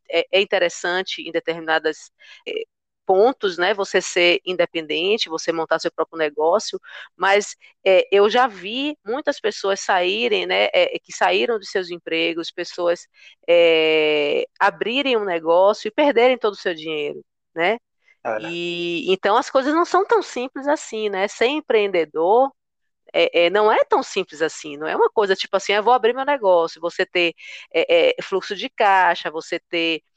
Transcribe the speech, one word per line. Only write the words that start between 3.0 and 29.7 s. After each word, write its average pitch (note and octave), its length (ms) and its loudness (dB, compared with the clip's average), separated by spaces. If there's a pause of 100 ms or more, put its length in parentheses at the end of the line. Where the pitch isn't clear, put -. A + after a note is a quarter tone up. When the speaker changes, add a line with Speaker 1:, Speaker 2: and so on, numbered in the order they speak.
Speaker 1:
pontos, G3 540 2
né, F#3 160 0
você G3 260 -2
ser F3 460 2
independente, F3 840 -2
você D#3+ 240 -6
montar D#3+ 280 -2
seu E3 120 -4
próprio E3 260 -6
negócio, D#3+ 640 -2 (380)
mas, G3 400 0 (260)
é, F#3 260 4
eu G3+ 200 6
já B3 180 2
vi A3+ 560 -8
muitas C#4 340 -4
pessoas G3+ 440 -4
saírem, G3 640 0
né, F#3+ 260 0
é, - 280 2
que - 120 -18
saíram G#3+ 480 0
de F#3+ 80 -12
seus F#3 220 -4
empregos, E3 640 -6
pessoas, F3 560 -4 (380)
é, D#3 1000 4 (120)
abrirem A3 600 0
um G#3 80 0
negócio F3+ 640 2
e - 20 -10
perderem B3+ 460 4
todo G#3+ 160 -2
o - 40 -16
seu F#3 160 -4
dinheiro, D3+ 480 -6 (320)
né? F#3 260 0 (440)
Speaker 2:
É. A2+ 200 -4
Speaker 1:
E, F3 680 -6
então G3+ 240 0
as - 140 0
coisas C4+ 240 0
não E4+ 100 2
são F#4 220 0
tão A4+ 160 2
simples C4 460 -8
assim, A3 420 -4
né? G3 180 -2
Ser - 200 0
empreendedor, G#3 1040 2 (600)
é, E3+ 360 2
é, - 20 4
não G#3+ 200 4
é A#4+ 140 4
tão C#4 180 2
simples E3+ 400 -6
assim, D3+ 360 -6
não D#3 100 -8
é F3 80 -4
uma A4+ 140 2
coisa G3 260 2
tipo - 220 -6
assim, G3 160 -2
"eu G#3 100 2
vou A3+ 80 4
abrir B3 220 4
meu C4 100 -6
negócio", F#3 560 2
você E3+ 260 -2
ter, E3+ 280 -2 (400)
é, D#3+ 460 4
é, - 20 -12
fluxo F#3+ 340 -6
de G#3 140 -8
caixa, F#3 600 2
você D#3+ 300 -8
ter E3 420 -4 (160)